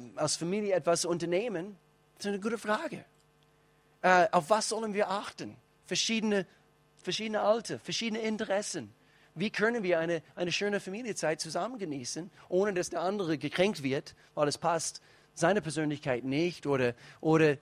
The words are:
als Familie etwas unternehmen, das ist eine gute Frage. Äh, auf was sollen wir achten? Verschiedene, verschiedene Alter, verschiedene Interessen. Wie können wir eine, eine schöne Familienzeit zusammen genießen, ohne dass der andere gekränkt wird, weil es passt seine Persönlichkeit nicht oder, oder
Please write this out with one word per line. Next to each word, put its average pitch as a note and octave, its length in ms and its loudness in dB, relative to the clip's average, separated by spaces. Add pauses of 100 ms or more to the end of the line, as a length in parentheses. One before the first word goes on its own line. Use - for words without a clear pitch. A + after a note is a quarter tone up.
(160)
als D3 200 0
Familie G3 380 -2
etwas E3+ 320 2
unternehmen, F3+ 680 -2 (420)
das - 80 -10
ist G3+ 40 -2
eine G3+ 100 -2
gute A3+ 180 -2
Frage. G#3+ 460 -4 (960)
Äh, F3+ 300 6
auf F3 180 2
was G#3+ 200 2
sollen A3 240 -4
wir G3+ 160 0
achten? D#3 480 -8 (280)
Verschiedene, G#3 600 0 (520)
verschiedene G#3 440 -4
Alter, G3+ 380 2
verschiedene A3 420 -4
Interessen. G3+ 720 -4 (400)
Wie D#3+ 160 -2
können A3+ 320 0
wir F3 180 2
eine, E3 220 0 (140)
eine F3 160 -2
schöne G3+ 280 0
Familienzeit F#3 600 -4
zusammen F#3 400 -6
genießen, D#3 500 -6 (200)
ohne G3 240 4
dass F3 160 -2
der D#3+ 120 -4
andere F3 360 0
gekränkt F3 440 0
wird, C3+ 320 -2 (220)
weil D3+ 120 4
es D3 100 0
passt E3 440 -2 (320)
seine F#3 280 4
Persönlichkeit D3 640 -2
nicht D3+ 420 -2
oder, B2+ 260 2 (280)
oder D#3 400 6